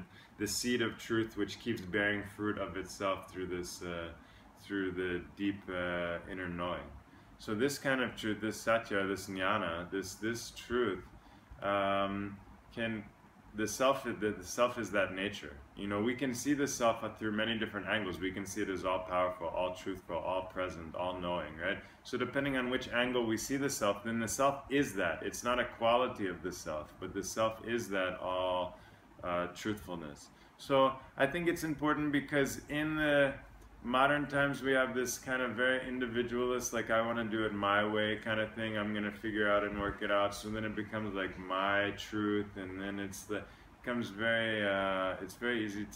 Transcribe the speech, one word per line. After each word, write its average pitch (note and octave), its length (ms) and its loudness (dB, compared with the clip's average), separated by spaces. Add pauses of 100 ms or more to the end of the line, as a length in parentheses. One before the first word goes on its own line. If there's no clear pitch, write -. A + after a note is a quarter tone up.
(380)
the G#2 80 -2
seed B2 380 2
of A2 160 -2
truth A2+ 380 0
which G2+ 220 -2
keeps G2+ 220 -2
bearing G2+ 400 0 (140)
fruit G#2 240 -2
of F#2 180 -4
itself F#2+ 540 -4
through F#2 160 -6
this, F2 340 -6
uh, E2+ 280 -6 (540)
through F#2+ 280 -2
the F2 300 -2 (140)
deep, G2+ 340 0
uh, F2 500 -2 (120)
inner F#2 180 -4
knowing. F2 380 -2 (500)
So A2 180 -4
this C#3 220 2
kind C3 240 0
of A2+ 140 -2
truth, G#2+ 260 -2
this G#2+ 180 -2
satya, G#2+ 480 2
this F#2+ 200 -2
jnana, F#2 640 0
this, F#2+ 240 -4
this A2+ 360 -4
truth, A2 520 -2 (580)
um, G2 760 0 (380)
can, A2+ 280 -4 (520)
the G#2+ 120 0
self, C3 360 2
the, G#2+ 340 0
the F#2 60 -12
self A#2+ 340 2
is G#2 140 -4
that F#2+ 240 2
nature. F#2+ 400 -4 (200)
You G2+ 120 -6
know, G#2 140 0
we A#2+ 120 2
can B2+ 220 0
see C#3 180 2
the C#3 140 2
self A#2 360 2 (140)
through A2 140 -2
many A2 260 2
different G#2 300 -4
angles. F#2+ 320 0
We F#2 120 0
can G2 140 -6
see G#2 160 -4
it F#2+ 80 -2
as F2+ 140 -2
all-powerful, F2+ 640 0
all-truthful, F2+ 720 -2
all-present, F2 800 -4
all-knowing, F2 640 -2
right? F#2+ 200 0 (260)
So - 140 -4
depending C3+ 400 0
on B2+ 120 0
which B2+ 200 -2
angle B2 360 2
we A2 120 2
see C3+ 180 -2
the C#3 140 2
self, G2+ 340 2
then A#2 160 0
the A2+ 80 0
self C#3 420 2
is C3+ 260 2
that. F2 280 0
It's - 200 -6
not B2 140 2
a A#2 80 2
quality A2+ 600 4
of E2+ 160 -4
the F2+ 80 -2
self, D2+ 480 -6
but F#2 140 -6
the F#2+ 100 -2
self A2 420 0
is A2+ 240 0
that F#2 300 0
all, F#2 580 0 (460)
uh, F2 240 0
truthfulness. F2 800 -6 (300)
So C3+ 360 4 (240)
I C#3+ 80 4
think E3 220 0
it's E3 160 2
important D3+ 480 2
because C#3 560 2
in D3+ 300 0
the C#3+ 360 6 (480)
modern C#3 460 4
times C#3 340 2
we C3+ 120 4
have B2+ 200 4
this B2 240 0
kind C3 240 -2
of B2 100 0
very B2+ 360 2
individualist, B2 840 0
like, A2 160 0
"I A2+ 120 4
wanna A#2 220 0
do A2 220 2
it G#2 80 0
my G2+ 320 4
way" G#2+ 320 2
kind A2 240 0
of G#2+ 120 -2
thing. A2 240 -2
"I'm G#2 160 0
gonna G#2 160 0
figure G#2 400 0
out G2+ 140 6
and G#2 160 -2
work G2+ 220 -2
it G#2 100 0
out." G2+ 240 4
So G#2+ 140 -6
then A2 160 -2
it G#2 100 -4
becomes, G#2+ 400 -4
like, F#2 240 -2
my G2 520 2
truth, G#2 680 -2
and F#2+ 200 -8
then G2 220 -4
it's G2 240 -8
the, G2+ 180 -4 (400)
becomes A#2+ 280 -2
very, A2 580 2
uh, F#2+ 540 2
it's F#2 140 -10
very A#2+ 280 0
easy G#2 220 -4 (100)